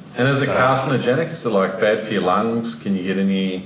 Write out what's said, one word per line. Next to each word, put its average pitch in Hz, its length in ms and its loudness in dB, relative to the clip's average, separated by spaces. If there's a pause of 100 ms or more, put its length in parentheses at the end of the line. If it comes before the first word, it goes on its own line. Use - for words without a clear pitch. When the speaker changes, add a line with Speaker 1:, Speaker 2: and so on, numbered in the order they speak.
(180)
Speaker 1:
And 127 100 2
is 139 140 2
it 135 60 0
Speaker 2:
So - 60 -2
Speaker 1:
carcinogenic? 131 760 2
Is - 160 -6
it, - 20 0
like, 95 320 0
bad 110 220 2
for 113 100 -6
your 95 120 0
lungs? 113 500 0
Can 98 200 -4
you 92 100 -2
get 95 120 -2
any? 95 500 0